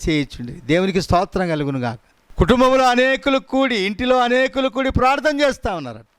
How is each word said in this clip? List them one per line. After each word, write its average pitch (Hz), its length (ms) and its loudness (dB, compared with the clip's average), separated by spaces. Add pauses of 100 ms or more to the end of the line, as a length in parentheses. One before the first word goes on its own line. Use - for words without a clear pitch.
చేయుచుండిరి." 135 520 -4
దేవునికి 180 400 0
స్తోత్రం 185 480 0
కలుగునుగాక. 139 500 -4 (380)
కుటుంబంలో 254 500 4
అనేకులు 262 520 2
కూడి, 262 360 -2
ఇంటిలో 220 440 0
అనేకులు 254 500 0
కూడి 262 200 -2
ప్రార్థన 277 500 0
చేస్తా 262 360 -2
ఉన్నారు. 120 300 -12 (140)